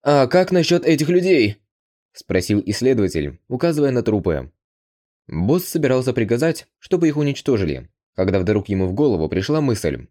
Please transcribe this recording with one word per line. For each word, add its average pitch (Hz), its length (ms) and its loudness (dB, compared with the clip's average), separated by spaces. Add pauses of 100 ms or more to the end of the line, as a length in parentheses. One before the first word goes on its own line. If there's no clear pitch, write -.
«А 139 260 4
как 180 260 2
насчет 170 320 2
этих 156 240 2
людей?» 175 480 2 (560)
спросил 92 520 -2
исследователь, 101 840 -2
указывая 143 440 0
на 123 120 -2
трупы. 85 480 -2 (760)
Босс 127 380 -2
собирался 127 480 0
приказать, 120 540 -2 (120)
чтобы 175 280 0
их 147 100 0
уничтожили, 107 720 -2 (260)
когда 95 240 0
вдруг 101 300 0
ему 95 180 0
в 90 60 -4
голову 98 360 0
пришла 95 320 -2
мысль. 85 500 -2